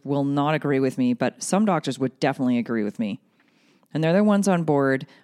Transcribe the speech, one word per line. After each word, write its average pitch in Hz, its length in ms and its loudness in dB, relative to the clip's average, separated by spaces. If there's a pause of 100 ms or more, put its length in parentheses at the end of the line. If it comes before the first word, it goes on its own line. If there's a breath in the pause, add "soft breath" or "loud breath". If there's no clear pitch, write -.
will 143 180 -2
not 143 300 0
agree 143 260 0
with 131 180 -2
me, 123 160 2
but - 300 -4
some 208 220 0
doctors 151 340 -2
would 131 220 -4
definitely 127 380 0
agree 113 260 -2
with 104 120 -8
me. 107 220 -4 (760 soft breath)
And 156 80 -2
they're 160 120 2
the 208 100 4
ones 202 240 2
on 175 160 2
board 139 420 2 (180 soft breath)